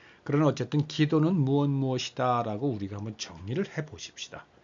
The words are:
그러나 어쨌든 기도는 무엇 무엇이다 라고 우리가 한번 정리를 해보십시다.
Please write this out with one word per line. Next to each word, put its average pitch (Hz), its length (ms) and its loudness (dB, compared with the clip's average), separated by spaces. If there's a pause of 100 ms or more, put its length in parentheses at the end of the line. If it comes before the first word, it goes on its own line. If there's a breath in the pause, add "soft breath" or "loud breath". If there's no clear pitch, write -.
(240 loud breath)
그러나 147 220 4
어쨌든 147 400 2
기도는 156 480 2
무엇 143 340 4
무엇이다 127 760 0
라고 110 260 -2
우리가 101 260 -4
한번 107 220 -8
정리를 101 580 -6
해보십시다. - 720 -12 (180 soft breath)